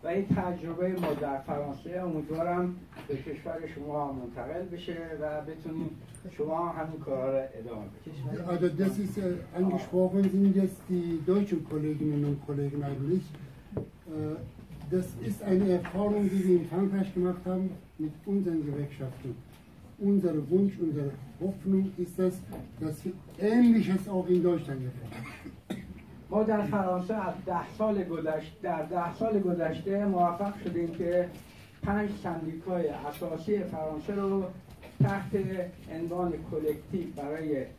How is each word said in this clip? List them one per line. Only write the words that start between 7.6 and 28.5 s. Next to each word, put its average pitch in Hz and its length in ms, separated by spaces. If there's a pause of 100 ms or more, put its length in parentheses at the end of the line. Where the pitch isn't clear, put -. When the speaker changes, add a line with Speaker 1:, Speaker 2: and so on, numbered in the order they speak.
Speaker 1:
بدید. 156 640
Speaker 2:
Also 175 200 (140)
das 196 220
ist, 180 140
äh, 196 40 (360)
angesprochen 185 640
sind 196 340
jetzt 190 320
die 170 380
deutschen 185 380
Kolleginnen 151 600
und 143 220
Kollegen 143 360
eigentlich. 139 420
Äh, - 1120 (580)
das 185 120 (220)
ist 202 120 (100)
eine 190 160 (120)
Erfahrung, 208 440 (100)
die 190 160
wir 180 120
in 147 120
Frankreich 190 420
gemacht 180 320
haben 185 240 (280)
mit 156 140 (140)
unseren 180 400
Gewerkschaften. 139 640 (800)
Unser 180 260 (160)
Wunsch, 196 240 (120)
unsere 143 240 (320)
Hoffnung 190 420 (200)
ist - 140 (100)
es, 180 60 (460)
dass 156 240
wir 190 80 (380)
Ähnliches 226 520 (120)
auch 180 200
in 175 140
Deutschland 139 320 (100)
erfahren. 113 360 (1040)
Speaker 1:
ما 214 120
در 214 200
فرانسه 185 520
از 190 200 (120)
ده 170 320
سال 208 260
گذشت-، 160 580